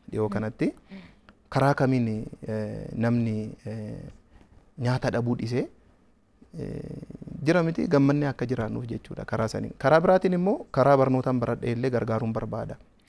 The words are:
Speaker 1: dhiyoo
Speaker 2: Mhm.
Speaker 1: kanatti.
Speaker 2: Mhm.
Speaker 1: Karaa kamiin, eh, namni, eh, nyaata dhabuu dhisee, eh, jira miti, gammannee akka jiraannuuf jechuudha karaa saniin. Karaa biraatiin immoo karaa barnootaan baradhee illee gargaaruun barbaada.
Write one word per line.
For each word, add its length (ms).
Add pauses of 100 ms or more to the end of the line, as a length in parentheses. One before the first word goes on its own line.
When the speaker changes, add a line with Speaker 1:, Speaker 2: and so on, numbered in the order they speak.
(100)
Speaker 1:
dhiyoo 180
Speaker 2:
Mhm. 40
Speaker 1:
kanatti. 340 (240)
Speaker 2:
Mhm. 100 (480)
Speaker 1:
Karaa 260
kamiin, 520 (200)
eh, 480
namni, 640 (100)
eh, 300 (840)
nyaata 320
dhabuu 260
dhisee, 320 (920)
eh, 220 (640)
jira 180
miti, 260
gammannee 400
akka 180
jiraannuuf 400
jechuudha 380
karaa 240
saniin. 300
Karaa 220
biraatiin 320
immoo 380
karaa 260
barnootaan 440
baradhee 320
illee 180
gargaaruun 420
barbaada. 440 (320)